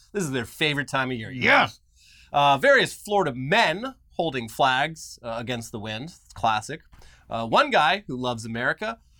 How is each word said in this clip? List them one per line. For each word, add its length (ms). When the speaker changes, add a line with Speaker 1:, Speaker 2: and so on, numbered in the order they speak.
Speaker 1:
This 120
is 80
their 120
favorite 440
time 220
of 60
year. 140
Speaker 2:
Yeah. 400
Speaker 1:
Uh, 260
various 340
Florida 420
men 600
holding 320
flags, 720
uh, 160
against 340
the 60
wind. 320
It's 100
classic. 460
Uh, 160
one 240
guy 380
who 80
loves 280
America. 540